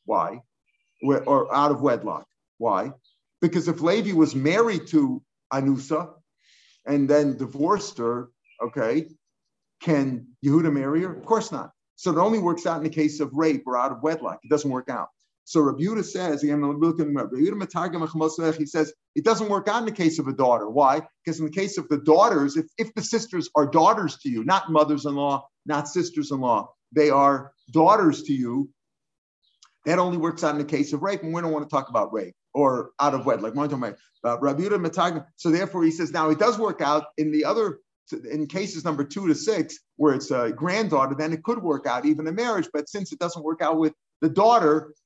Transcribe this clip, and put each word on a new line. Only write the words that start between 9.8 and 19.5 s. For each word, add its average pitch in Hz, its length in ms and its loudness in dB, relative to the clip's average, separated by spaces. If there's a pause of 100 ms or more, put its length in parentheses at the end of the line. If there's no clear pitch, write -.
can 135 460 0 (180)
Yehuda 156 260 4
marry 143 320 0
her? 175 120 -8
Of - 100 -18
course 220 240 0
not. 135 220 -10 (240)
So - 160 -2
it 151 60 2
only 214 220 4
works 170 260 -2
out 165 120 0
in 147 60 -6
the 156 60 -2
case 151 300 -2
of 135 140 -2
rape 151 320 2
or 123 120 -2
out 127 140 0
of 120 100 -10
wedlock. 151 420 -4
It 113 60 -20
doesn't 147 200 0
work 127 200 -4
out. 113 200 -6 (340)
So - 180 0
Rabbi 139 220 0
Yehuda 208 200 -2
says, 165 400 -4
again, 147 200 0
I'm 143 160 -2
looking 160 300 0
at 143 40 -2
Rabbi 123 240 -4
Yehuda 196 240 0
Matargem 165 460 -6
Achmos 156 320 -2
Lech, 160 160 0
he 156 100 -4
says, 156 260 -2 (240)
it 147 80 -2
doesn't 214 260 2
work 196 180 0